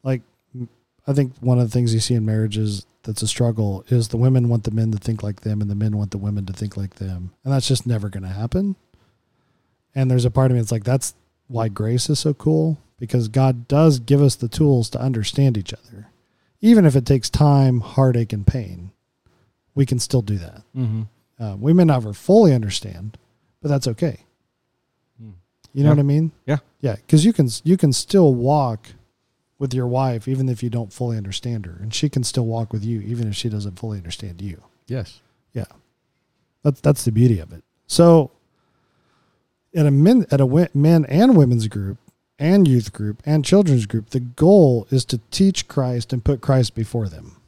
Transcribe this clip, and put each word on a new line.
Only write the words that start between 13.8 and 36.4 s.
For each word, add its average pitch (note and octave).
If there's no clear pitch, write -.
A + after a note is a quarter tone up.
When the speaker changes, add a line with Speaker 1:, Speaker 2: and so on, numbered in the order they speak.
Speaker 1:
give C#3
us C#3
the A#2+
tools B2+
to A#2+
understand B2+
each F#2
other. G#2+
Even G#3+
if C#3
it C3
takes C3+
time, C#3
heartache, A#2+
and G2+
pain, F#2
we C#3
can B2+
still A#2+
do G2+
that." -
Speaker 2:
Mm-hmm. A2
Speaker 1:
Uh, G2+
we B2+
may F3+
never B2
fully F#3+
understand, G2+
but D3
that's C#3
okay. A#2+
Speaker 2:
Mm. A2
Speaker 1:
You C#3
know D3
Speaker 2:
Yeah. D3+
Speaker 1:
what D3
I C#3
mean? D3+
Speaker 2:
Yeah. C#3+
Speaker 1:
Yeah, G#2+
'cause D#3
you A3+
can C#3+
s-, -
you F3
can D3
still E3
walk B2
with C3
your B2+
wife B2
even C3
if A#2+
you A#2+
don't A2+
fully A#2
understand G#2
her, F2
and A2
she -
can C3+
still A#2+
walk A2+
with G#2+
you A2+
even A2+
if G2+
she -
doesn't G2+
fully G#2+
understand F2
you. F#2+
Speaker 2:
Yes. B2
Speaker 1:
Yeah. A#2